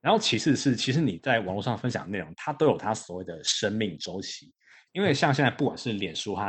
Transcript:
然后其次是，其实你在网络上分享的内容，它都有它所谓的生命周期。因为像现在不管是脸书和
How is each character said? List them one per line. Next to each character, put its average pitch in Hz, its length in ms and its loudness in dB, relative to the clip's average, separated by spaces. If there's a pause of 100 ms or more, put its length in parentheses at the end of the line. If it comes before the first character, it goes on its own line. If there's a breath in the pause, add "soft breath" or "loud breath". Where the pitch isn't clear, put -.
然 165 120 2
后 226 60 6
其 - 180 0
次 135 200 4
是， 135 180 2
其 - 180 -2
实 147 80 2
你 101 180 0
在 123 200 2
网 95 160 -2
络 101 80 -2
上 117 160 -2
分 123 100 -2
享 - 160 -4
的 90 60 -10
内 101 80 -4
容， 156 180 -8
它 - 160 -8
都 147 140 4
有 - 100 6
它 165 160 -2
所 90 260 -6
谓 92 60 -8
的 80 200 -12
生 - 300 0
命 104 220 -2
周 90 240 -8
期。 - 320 -12 (380 soft breath)
因 175 100 -6
为 185 140 4
像 147 180 4
现 139 120 4
在 120 80 4
不 143 140 0
管 - 120 -2
是 120 140 -4
脸 95 240 -4
书 101 180 -4
和 95 140 -4